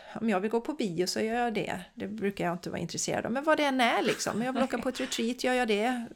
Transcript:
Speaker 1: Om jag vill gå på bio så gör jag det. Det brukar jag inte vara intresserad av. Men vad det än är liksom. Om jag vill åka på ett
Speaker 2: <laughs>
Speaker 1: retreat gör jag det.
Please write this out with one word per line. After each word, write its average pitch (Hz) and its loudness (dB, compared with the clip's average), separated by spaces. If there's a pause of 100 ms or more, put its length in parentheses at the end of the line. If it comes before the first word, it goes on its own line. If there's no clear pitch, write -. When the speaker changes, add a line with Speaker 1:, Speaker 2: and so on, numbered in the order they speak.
(220)
Speaker 1:
Om 226 2
jag 185 4
vill 208 0
gå 233 2
på - -4
bio 180 0
så 220 -2
gör 220 0
jag 240 0
det. 185 -2 (140)
Det 196 -6
brukar 196 -2
jag 170 0
inte 180 -6
vara - -6
intresserad - -2
av. - -2
Men 277 -2
vad 311 4
det 302 4
än 262 2
är 285 4
liksom. - 0
Om 208 0
jag 254 0
vill 247 2
åka 254 0
på 262 -2
ett 254 -4
Speaker 2:
<laughs> - -
Speaker 1:
retreat 247 -2
gör 254 4
jag 247 2
det. 233 2 (100)